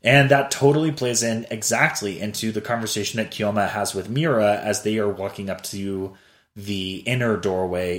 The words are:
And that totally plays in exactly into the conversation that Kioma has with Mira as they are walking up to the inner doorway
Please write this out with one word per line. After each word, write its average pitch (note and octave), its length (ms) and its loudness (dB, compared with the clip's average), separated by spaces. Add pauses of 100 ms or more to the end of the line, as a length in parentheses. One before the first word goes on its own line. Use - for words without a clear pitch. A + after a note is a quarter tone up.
And C3+ 240 8
that C#3 220 4
totally D3 420 4
plays A#2+ 300 0
in A2+ 280 -2
exactly G#2+ 720 -2
into G#2+ 320 -4
the G#2+ 80 -2
conversation A2 560 -4
that A2 140 -2
Kioma G#2 400 0
has G#2 240 -4
with F#2+ 160 -6
Mira A#2 480 4
as G#2 240 -2
they A2 160 0
are G#2 100 2
walking G2 400 -6
up F2+ 140 -6
to G2 500 -6 (420)
the F#2+ 420 -6 (100)
inner A#2+ 300 0
doorway F2+ 640 -2